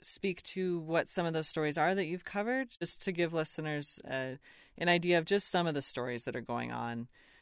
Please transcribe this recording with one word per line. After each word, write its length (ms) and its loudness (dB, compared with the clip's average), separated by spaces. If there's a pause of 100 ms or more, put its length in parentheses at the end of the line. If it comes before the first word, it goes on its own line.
speak 420 -4
to 360 -2
what 300 0
some 180 2
of 60 0
those 160 0
stories 300 0
are 160 4
that 100 0
you've 200 -6
covered, 540 -4
just 240 -6
to 100 -2
give 200 2
listeners, 640 -2 (100)
uh, 280 -4 (400)
an 120 0
idea 300 6
of 60 2
just 240 2
some 180 4
of 80 2
the 80 0
stories 420 -4
that 120 -4
are 40 -4
going 300 -4
on 380 -4 (340)